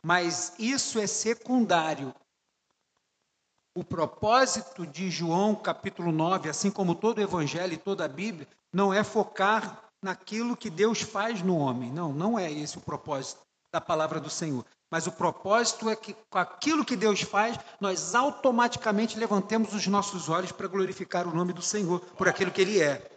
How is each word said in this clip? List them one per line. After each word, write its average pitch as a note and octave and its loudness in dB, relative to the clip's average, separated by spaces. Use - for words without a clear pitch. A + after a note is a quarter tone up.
Mas E3+ 0
isso A#3 0
é G3+ 0
secundário. F3 0
O F3+ -6
propósito G#3+ 0
de F3 -4
João, E3+ 2
capítulo F3 -4
nove, D#3+ 0
assim G3 0
como F#3 0
todo A3 0
o G#3 2
Evangelho E3+ -2
e D#3 -6
toda F3+ -4
a D3+ -2
Bíblia, D#3+ -6
não F#3+ 4
é G#3 4
focar G#3 0
naquilo G#3+ -4
que A3+ -10
Deus G3+ 0
faz G#3 -4
no F#3 2
homem. B2+ -2
Não, D#3 -4
não G3+ 0
é E3+ -4
esse D3+ -8
o D3 -16
propósito C#3+ -8
da E3 -2
palavra D#3 -2
do D3 -10
Senhor. C#3+ -4
Mas E3 -2
o F3+ -4
propósito A3 0
é A3 0
que G#3 -12
com G3 0
aquilo D4 0
que A#3 -2
Deus G#3 2
faz, G#3+ 0
nós F3+ -4
automaticamente A#3 2
levantemos G#3 0
os G3+ -2
nossos F#3+ 0
olhos F3 0
para - -8
glorificar F#3 -2
o D#3+ -4
nome F3 2
do F3 -8
Senhor F3+ 0
por F#3 2
aquilo F3+ 2
que G3+ 2
Ele F#3+ 4
é. C#3+ 2